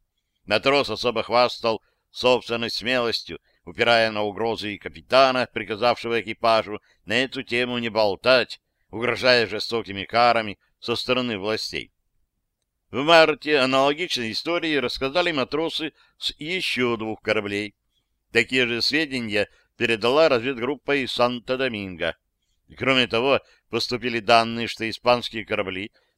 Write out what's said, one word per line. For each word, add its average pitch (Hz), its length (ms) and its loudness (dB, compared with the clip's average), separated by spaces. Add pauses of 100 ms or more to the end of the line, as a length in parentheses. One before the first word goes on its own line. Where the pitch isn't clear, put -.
(440)
Матрос 123 460 2
особо 110 340 -2
хвастал 117 580 0 (300)
собственной 117 580 0
смелостью, 113 720 -4 (240)
упирая 113 480 2
на 107 120 -2
угрозы 104 500 -4
и 92 40 -10
капитана, 127 760 2
приказавшего 113 640 -2
экипажу 107 640 0 (240)
на 117 180 0
эту 131 180 -8
тему 120 360 -2
не 117 100 -4
болтать, 110 720 2 (300)
угрожая 117 580 2
жестокими 101 560 -6
карами 113 560 2 (220)
со 117 160 -4
стороны 123 420 -2
властей. 98 540 -6 (1000)
В 117 100 -6
марте 151 560 4
аналогичные 135 760 0
истории 165 420 -2
рассказали 135 560 -2
матросы 147 640 -4 (260)
с - 180 -6
ещё 147 580 -2
двух 110 280 -6
кораблей. 104 500 -2 (580)
Такие 120 360 2
же 117 160 -4
сведения 123 680 -2 (280)
передала 117 520 2
разведгруппа 131 680 -2
из 127 140 -4
Санто-Доминго. 117 1040 -2 (640)
Кроме 127 300 2
того, 123 340 2 (300)
поступили 117 480 -4
данные, 113 480 2
что 113 200 -6
испанские 113 560 0
корабли 98 480 -6 (260)